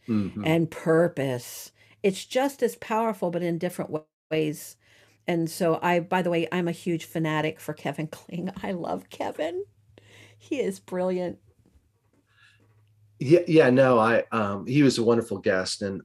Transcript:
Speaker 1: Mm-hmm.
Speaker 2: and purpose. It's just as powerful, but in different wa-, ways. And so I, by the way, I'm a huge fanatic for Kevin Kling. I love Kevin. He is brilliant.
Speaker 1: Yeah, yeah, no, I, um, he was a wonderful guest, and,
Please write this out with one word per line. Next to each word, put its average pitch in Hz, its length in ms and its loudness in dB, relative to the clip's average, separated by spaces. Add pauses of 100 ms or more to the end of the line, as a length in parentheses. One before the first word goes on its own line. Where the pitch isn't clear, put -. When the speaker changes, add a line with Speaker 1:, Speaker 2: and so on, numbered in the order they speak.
Speaker 1:
Mm-hmm. 107 380 -2
Speaker 2:
and 160 260 2
purpose. 160 1000 -2 (300)
It's 190 240 -2
just 269 380 -2
as 233 140 -2
powerful, 220 520 -2
but 170 140 -4
in 170 140 -2
different 175 340 -6
wa-, 151 120 -6 (280)
ways. 156 460 -2 (500)
And 165 220 0
so 165 320 0
I, 175 180 2
by 185 220 0
the 175 80 -2
way, 170 220 0
I'm 180 180 0
a - 20 -2
huge 165 340 -4
fanatic 156 540 -2
for - 140 -8
Kevin 156 340 -6
Kling. 175 440 -10 (120)
I 196 80 -6
love 175 380 -8
Kevin. 349 560 -6 (720)
He - 240 -6
is 190 180 -4
brilliant. 180 600 -4 (1800)
Speaker 1:
Yeah, 151 280 6
yeah, 156 240 8
no, 127 260 6
I, 113 340 4
um, 101 360 -2
he 139 160 4
was 123 160 4
a 117 40 2
wonderful 113 360 2
guest, 92 420 -2
and, 98 240 -4